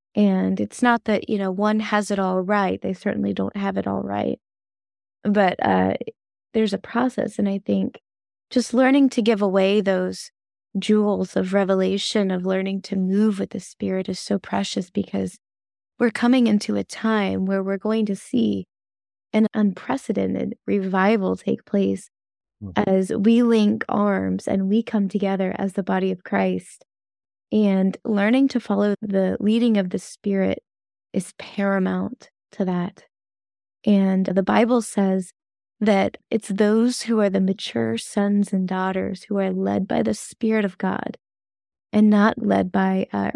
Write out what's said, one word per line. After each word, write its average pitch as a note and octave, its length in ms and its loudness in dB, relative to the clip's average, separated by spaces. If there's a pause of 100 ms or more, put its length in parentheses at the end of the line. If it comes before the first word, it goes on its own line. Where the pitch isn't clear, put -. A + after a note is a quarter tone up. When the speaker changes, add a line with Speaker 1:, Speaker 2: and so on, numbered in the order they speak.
(160)
Speaker 1:
And F#3+ 440 2
it's - 220 -6
not A#3+ 240 2
that, - 240 -2
you G#3+ 80 -2
know, G3 140 -4
one G#3+ 280 0
has G#3 300 -2
it G3+ 100 -2
all F#3 220 0
right. G3 400 0
They F#3+ 120 -4
certainly G3+ 400 -4
don't G3 220 -4
have G3 220 -4
it G3 100 -4
all G3 140 -4
right. - 380 -4 (840)
But, G3+ 320 2 (100)
uh, F#3+ 300 2 (580)
there's A3 200 0
a F#3+ 40 -2
process. A#3 600 -2
And G3+ 100 0
I G3 100 -2
think G3 400 -2 (500)
just - 240 -2
learning C4 380 6
to A#3+ 100 0
give G#3 200 2
away G3 380 2
those F#3 520 -2 (460)
jewels G3+ 600 0
of F#3 160 -2
revelation, F#3+ 760 0
of F3+ 160 -4
learning F#3+ 380 -2
to G3 140 -6
move G3 420 0
with G3 120 -6
the F#3+ 100 -8
Spirit F#3+ 480 -6
is F#3 100 -6
so - 180 -4
precious G3 520 -4
because F#3+ 480 -6 (600)
we're A#3 140 2
coming A#3+ 360 4
into G#3 280 2
a G3+ 80 0
time F#3+ 640 -2
where F#3+ 180 -2
we're G3 140 -4
going G#3+ 300 -2
to G3 80 -2
see G#3 520 -2 (640)
an G#3+ 220 4
unprecedented G3 1000 -2 (100)
revival F#3+ 720 2
take G3 300 -4
place G3 440 -2 (520)
Speaker 2:
Mm-hmm. G2+ 260 -2
Speaker 1:
as F#3+ 240 2
we A3+ 300 4
link A3 480 2
arms F#3+ 580 -2
and F#3+ 220 0
we A3+ 140 2
come G3+ 260 -2
together F#3+ 480 -2
as G3 160 -4
the G3 80 -4
body F#3 300 -2
of F3+ 120 -8
Christ. F#3+ 640 -4 (640)
And F#3+ 540 2
learning A3+ 440 2
to B3 100 -2
follow G#3 420 0
the F#3+ 380 0
leading A3+ 380 2
of F#3 120 0
the F#3 80 -4
Spirit F#3+ 640 -2 (500)
is - 280 -6
paramount G3 920 -2 (220)
to G3 140 -4
that. F3+ 400 -4 (800)
And F#3+ 440 4
the F#3 160 2
Bible A3 400 2
says F#3+ 480 -2 (480)
that G3+ 380 2 (120)
it's A3 200 -2
those A3 520 2
who A3+ 180 0
are G3+ 120 2
the F#3+ 100 2
mature A3+ 560 -2
sons G3+ 560 0
and F#3 140 0
daughters F#3+ 560 -4
who G3+ 160 -4
are F#3+ 120 0
led G3 360 -2
by A3+ 160 0
the G#3+ 100 -2
Spirit A3 500 -2
of F#3+ 140 -4
God - 400 -4 (720)
and G#3+ 200 6
not G#3 340 2
led G3 260 2
by, F#3+ 400 0
uh, G3+ 240 -2